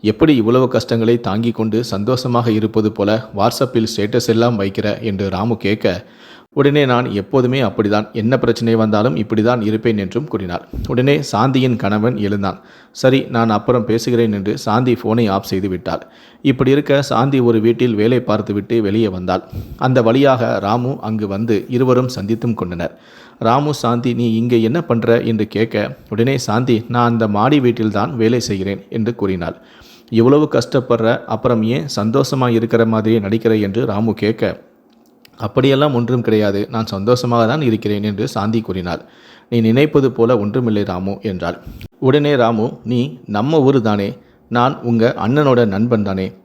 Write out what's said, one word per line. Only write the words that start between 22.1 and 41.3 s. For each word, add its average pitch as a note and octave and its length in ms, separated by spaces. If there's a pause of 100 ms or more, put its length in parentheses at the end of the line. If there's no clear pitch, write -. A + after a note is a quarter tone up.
கொண்டனர். F2 420 (440)
ராமு, C3+ 340
"சாந்தி, A#2+ 400
நீ A#2 120 (100)
இங்கே A#2+ 260
என்ன A#2+ 200
பண்ற?" A#2 400
என்று G#2+ 260
கேட்க, A2 280 (340)
உடனே A#2 280
சாந்தி, B2 380 (120)
"நான் A#2+ 240
அந்த A2+ 160
மாடி A2+ 320
வீட்டில் A#2 320
தான் G2+ 240
வேலை A#2 240
செய்கிறேன்" F#2+ 500
என்று A2+ 260
கூறினாள். F#2 400 (540)
"இவ்வளவு C3+ 420
கஷ்டப்படுற, A#2+ 720
அப்புறம் A2 400
ஏன் C#3 320
சந்தோஷமா B2+ 540
இருக்கிற A2+ 360
மாதிரியே A2 340
நடிக்கிற?" A2 420
என்று G#2 240
ராமு G#2+ 280
கேட்க, A2 300 (920)
"அப்படியெல்லாம் C3+ 580
ஒன்றும் A#2+ 260
கிடையாது, G#2 480
நான் A2+ 160
சந்தோஷமாக A#2 600
தான் C#3+ 160
இருக்கிறேன்" G#2+ 420
என்று G#2 240
சாந்தி A2 340
கூறினாள். F2+ 400 (480)
"நீ A#2 120
நினைப்பது C3 500
போல A#2 280
ஒன்றுமில்லை G#2+ 440
ராமு" F#2+ 380
என்றாள். F2+ 360 (420)